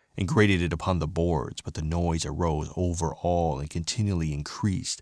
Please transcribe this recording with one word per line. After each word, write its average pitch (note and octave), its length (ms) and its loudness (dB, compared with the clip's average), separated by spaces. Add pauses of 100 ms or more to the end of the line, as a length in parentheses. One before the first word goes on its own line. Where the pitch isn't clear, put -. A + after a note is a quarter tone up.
(180)
and F#2+ 100 -2
grated G2+ 340 6
it F2 120 2
upon F2+ 240 0
the D#2 100 0
boards, E2+ 540 0
but - 140 -10
the D#2 80 -4
noise E2 420 0
arose D2+ 500 0
over F2 380 0
all E2+ 460 0
and D2 100 -6
continually E2+ 640 -2
increased. - 680 -4